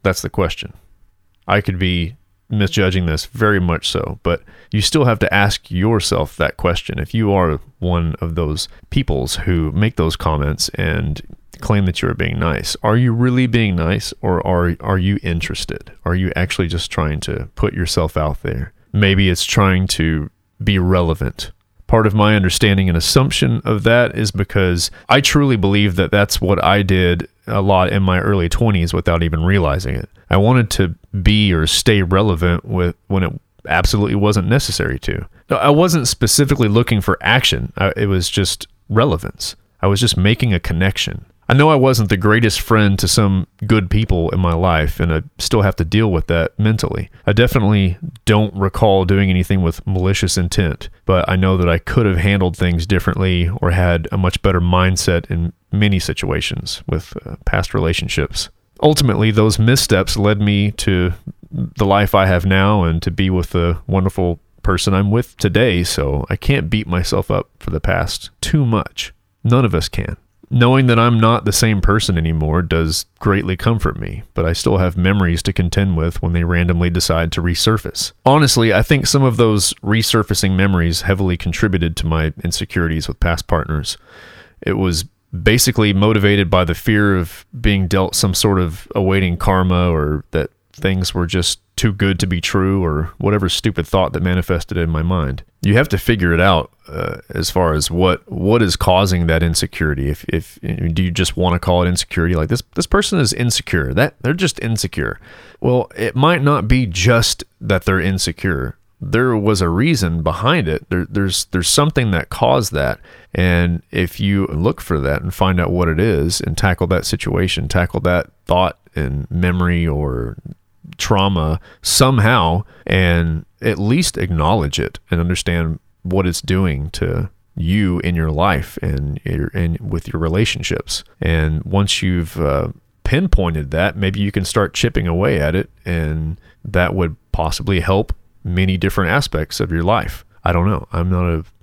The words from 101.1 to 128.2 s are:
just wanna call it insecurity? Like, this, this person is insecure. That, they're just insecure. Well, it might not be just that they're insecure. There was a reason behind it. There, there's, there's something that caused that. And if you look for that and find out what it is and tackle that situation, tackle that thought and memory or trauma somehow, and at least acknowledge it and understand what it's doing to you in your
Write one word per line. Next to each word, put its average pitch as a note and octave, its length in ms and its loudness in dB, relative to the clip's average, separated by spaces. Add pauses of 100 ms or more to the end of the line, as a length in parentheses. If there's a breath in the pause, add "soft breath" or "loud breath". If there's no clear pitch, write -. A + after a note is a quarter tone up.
just F2 260 -2
wanna F2+ 220 0
call F2+ 240 2
it F2+ 60 2
insecurity? F2 460 -2
Like, D#2 140 0
this, A#2+ 140 -2 (120)
this F3+ 120 -2
person G3 320 0
is A#2+ 140 0
insecure. D#2+ 640 -2
That, A2 260 0
they're C3+ 140 -2
just F3+ 260 -4
insecure. G2 580 -4 (420 loud breath)
Well, B2 360 0
it A2 180 -4
might D3 280 2
not C#3 260 0
be B2+ 160 2
just G#2+ 600 0 (160)
that G2+ 240 -2
they're F#2+ 160 2
insecure. E2+ 760 -4 (240)
There A#2+ 360 0
was G#2 240 0
a F2 80 2
reason F#2 540 0
behind G2 460 0
it. - 220 -4
There, F2+ 180 -2
there's, G2 380 -4
there's F2+ 220 -2
something D3 420 2
that E2 180 -2
caused A#2+ 440 0
that. C2+ 280 -2 (340 loud breath)
And F2 560 2
if F2 300 -4
you G2 280 0
look D#2+ 320 -2
for E2 200 -4
that C#2 220 -2
and F#2 100 -6
find F#2 280 0
out F2 100 0
what F2 180 0
it D#2+ 120 0
is F2 400 0
and - 160 -6
tackle F#2 320 0
that F2+ 180 0
situation, F2+ 640 -4
tackle F2 320 -2
that F2+ 300 -2 (160)
thought - 320 0 (160)
and C#2 360 -6
memory F2 560 0
or C2 500 -4 (640)
trauma F#2+ 600 0 (200 loud breath)
somehow, G#2+ 840 2 (220 soft breath)
and E2+ 600 0 (140)
at A2 180 -2
least A#2 400 -2
acknowledge E2 600 0
it - 200 -6 (120)
and E2+ 100 0
understand E2+ 580 -2 (240)
what F#2 240 0
it's F2 140 -2
doing E2+ 500 -2
to F2 400 -4 (260)
you F2+ 440 0
in F2 140 -2
your D#2+ 160 0